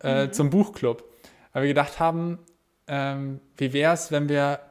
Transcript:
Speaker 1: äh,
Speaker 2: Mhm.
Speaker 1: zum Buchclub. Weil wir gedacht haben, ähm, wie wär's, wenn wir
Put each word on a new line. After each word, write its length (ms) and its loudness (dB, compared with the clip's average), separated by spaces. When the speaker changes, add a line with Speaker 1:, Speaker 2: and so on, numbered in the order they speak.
Speaker 1:
äh, 240 0
Speaker 2:
Mhm. 60 -10
Speaker 1:
zum 160 2
Buchclub. 540 0
Weil 100 0
wir 60 2
gedacht 300 0
haben, 400 0
ähm, 520 -6
wie 160 -2
wär's, 380 2
wenn 180 0
wir 300 2